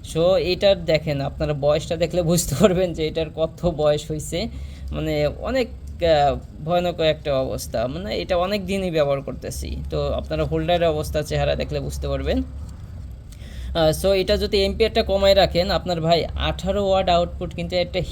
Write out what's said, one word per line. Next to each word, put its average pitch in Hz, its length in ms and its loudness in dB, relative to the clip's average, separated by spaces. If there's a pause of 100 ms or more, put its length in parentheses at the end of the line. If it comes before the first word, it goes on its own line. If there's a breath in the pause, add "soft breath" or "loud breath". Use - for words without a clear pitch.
(140)
So 175 220 4
এটার 180 480 2
দেখেন, 156 360 2
আপনারা 147 320 -2
বয়সটা 147 440 2
দেখলে 170 260 0
বুঝতে 165 380 2
পারবেন 185 320 4
যে 160 140 -2
এটার 156 200 -2 (100)
কত 160 300 -2
বয়স 151 440 0
হইছে, 165 380 -4 (440 loud breath)
মানে 151 340 0
অনেক, 135 420 -2 (360)
আহ, 143 600 2
ভয়ানক 175 360 0
একটা 151 400 2
অবস্থা, 127 460 -2
মানে 190 300 -6
এটা 180 200 0
অনেক 185 300 0
দিনই 190 240 -2
ব্যবহার 143 300 2
করতেছি। - 560 -8 (140)
তো 147 220 -2
আপনারা - 320 -2
হোল্ডারের 165 440 2
অবস্থা, 151 340 0
চেহারা 143 340 0
দেখলে 143 240 -4
বুঝতে 143 280 -6
পারবেন। 139 340 0
আহ, - 1600 -4
so 190 80 4
এটা 196 240 2
যদি 196 280 2
এম্পিয়ারটা 214 380 2
কমায় 196 320 4
রাখেন, 185 360 4
আপনার 170 300 0
ভাই 160 240 4
আঠারো 190 640 -2
ওয়াট 190 200 4
আউটপুট 175 460 0
কিন্তু 175 220 -4
একটা 175 240 0 (100)